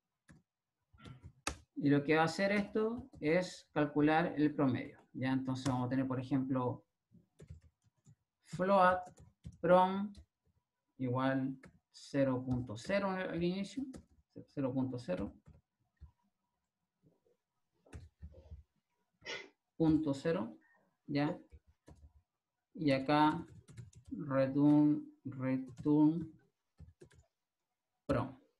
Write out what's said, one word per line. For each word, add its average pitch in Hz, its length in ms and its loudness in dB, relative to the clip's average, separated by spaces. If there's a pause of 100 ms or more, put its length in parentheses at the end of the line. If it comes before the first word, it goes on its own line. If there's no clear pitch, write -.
(1800)
Y 143 140 2
lo 143 120 4
que 156 140 2
va 160 60 4
a 165 40 2
hacer 196 260 0
esto 220 580 -2 (100)
es 175 520 -2
calcular 151 640 2
el 147 180 2
promedio. - 460 -2 (120)
Ya, 131 200 -4
entonces 131 340 -2
vamos 127 200 0
a 123 40 -4
tener, 131 160 0
por 131 120 -2
ejemplo, 131 640 -2 (1700)
float 185 440 4 (600)
prom 185 520 4 (840)
igual 131 600 -2 (320)
cero - 540 -2
punto 254 320 -4
cero 196 340 -4
al 185 320 -4
inicio, 196 420 -4 (640)
cero 131 260 -4
punto 120 260 -4
cero. 104 340 -6 (4000)
Punto 156 380 2
cero, 165 420 -4 (500)
¿ya? 147 300 -2 (1400)
Y 160 180 2
acá 151 520 2 (640)
return, 147 920 4 (200)
return 147 1080 0 (1700)
prom, - 320 -2 (220)